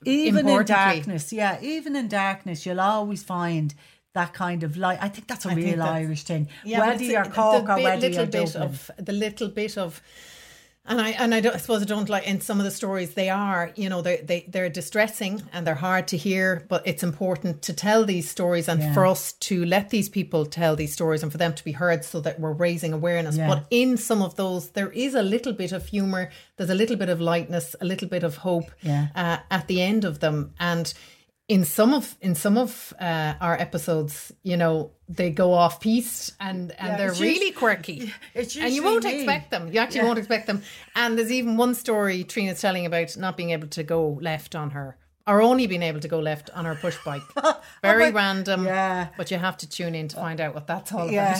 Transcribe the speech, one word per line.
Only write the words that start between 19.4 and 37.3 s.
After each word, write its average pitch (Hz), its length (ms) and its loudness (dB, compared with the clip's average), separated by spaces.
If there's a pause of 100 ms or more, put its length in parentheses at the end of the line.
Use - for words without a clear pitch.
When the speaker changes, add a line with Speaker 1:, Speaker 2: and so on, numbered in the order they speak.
Speaker 2:
let 196 240 2
these 202 180 2
people 160 380 0
tell 160 280 2
these 151 180 -4
stories 160 300 0
and 156 80 -2
for 151 80 -8
them 170 160 2
to - 80 -12
be 160 100 -6
heard, 160 320 0
so - 180 -6
that - 180 -4
we're 156 140 -2
raising 170 400 0
awareness. 160 420 0
Speaker 1:
Yeah. 160 100 2
Speaker 2:
But 147 240 2
in 247 280 4
some 226 240 2
of 175 120 -2
those, 185 360 -2
there 196 200 -2
is 254 240 -4
a 240 80 4
little 226 300 0
bit 185 180 -4
of 180 160 -6
humour, 190 440 -2 (260)
there's 180 140 -2
a 190 40 2
little 226 220 2
bit 185 140 0
of 170 100 0
lightness, 170 600 -2
a - 40 -8
little 185 240 -2
bit 175 160 -2
of 147 140 -2
hope, 175 420 -2
Speaker 1:
Yeah. 147 340 0
Speaker 2:
uh, 170 220 0 (140)
at 180 180 -2
the 180 140 2
end 202 220 2
of 156 160 -4
them. 151 380 0
And 170 340 0 (540)
in 190 180 4
some 220 280 4
of, 262 300 0
in 180 140 0
some 202 200 2
of, - 440 -2
uh, 160 400 -2
our 170 200 2
episodes, 160 720 -4 (120)
you 180 120 0
know, 160 360 2 (160)
they 180 220 -2
go 180 220 4
off 170 280 4
piste 233 580 0
and, 185 400 -6
and 185 120 -6
Speaker 1:
Yeah, - 60 -2
Speaker 2:
they're 196 140 0
Speaker 1:
it's 180 100 -2
Speaker 2:
really 233 120 4